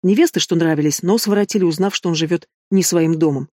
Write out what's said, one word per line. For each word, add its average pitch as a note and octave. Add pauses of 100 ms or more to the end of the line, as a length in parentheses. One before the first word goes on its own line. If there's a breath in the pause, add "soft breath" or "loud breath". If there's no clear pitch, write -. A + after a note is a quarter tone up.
Невесты, G#3
что -
нравились, D3+
нос G#3+
воротили, G3+
узнав, F3
что -
он E3
живёт E3 (240)
не F#3+
своим E3
домом. D3